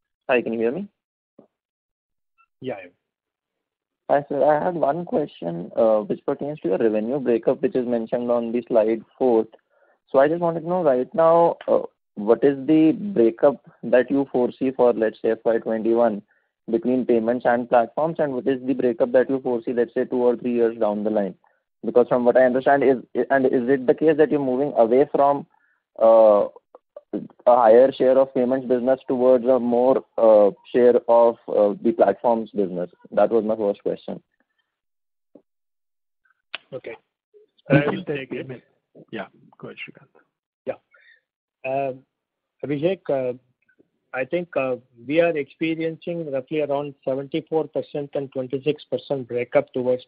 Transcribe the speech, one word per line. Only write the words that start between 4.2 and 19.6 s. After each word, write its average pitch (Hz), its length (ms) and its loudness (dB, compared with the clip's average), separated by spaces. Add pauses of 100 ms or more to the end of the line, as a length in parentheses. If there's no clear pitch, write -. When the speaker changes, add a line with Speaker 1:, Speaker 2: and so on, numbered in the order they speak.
Speaker 1:
sir. 135 160 0
I 151 180 2
had 180 120 -4
one 156 280 -2
question, 170 720 -8
uh, 110 260 2
which 107 260 -8
pertains 143 320 -8
to - 80 -8
your 180 100 -2
revenue 113 420 -2
breakup, 123 440 -2
which 127 120 -4
is 123 120 -2
mentioned 120 420 -4
on 117 220 -2
the 120 160 -4
slide 110 360 0 (140)
fourth. 113 300 2 (640)
So 135 80 2
I 139 80 4
just 170 140 -2
wanted 165 180 -4
to 156 100 -8
know 180 140 -2
right 127 320 0
now, 165 420 4 (100)
uh, 113 120 2 (340)
what 107 300 0
is 139 120 2 (120)
the 156 240 4
breakup 113 760 0 (160)
that 120 300 0
you 139 200 0
foresee 123 380 -2
for, 123 240 2
let's 110 300 -2
say, 113 80 0
F 110 120 -4
Y 117 140 0
twenty-one 113 640 0 (480)
between 127 380 -2
payments 120 400 -2
and 120 200 -2
platforms, 139 520 -2
and 147 120 -2
what 123 160 -8
is 131 200 -2
the 139 80 -4
breakup 123 380 -2
that 127 140 2
you 135 140 -4
foresee, 127 320 -6